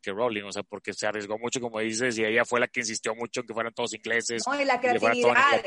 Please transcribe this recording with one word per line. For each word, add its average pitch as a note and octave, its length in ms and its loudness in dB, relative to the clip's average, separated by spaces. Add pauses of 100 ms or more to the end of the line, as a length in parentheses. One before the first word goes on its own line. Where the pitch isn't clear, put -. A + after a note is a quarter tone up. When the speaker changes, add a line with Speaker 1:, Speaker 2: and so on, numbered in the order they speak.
Speaker 1:
K G2+ 100 -6
Rowling, G#2+ 320 -2
o G2 80 -10
sea, G2+ 120 -6
porque G2+ 300 -10
se - 140 -4
arriesgó G#2+ 300 -4
mucho, A#2+ 220 -4
como A2+ 200 -4
dices, A2 380 0
y A2 60 2
ella A#2 220 4
fue A#2+ 140 2
la B2 80 2
que - 120 -4
insistió A2 360 -4
mucho A#2+ 240 -6
en A#2 60 -10
que A2 60 -10
fueran A2+ 220 -4
todos A#2+ 200 -2
ingleses, A#2 520 -2
Speaker 2:
No, C#4 120 -2
y C#4 60 0
la C4 120 4
Speaker 1:
y B3 40 -10
que B3 200 2
fuera A3+ 200 4
todo A#3+ 80 6
en A#3+ 60 6
Speaker 2:
creatividad, - 20 2
es C4+ 140 6
que C#4+ 60 6 (100)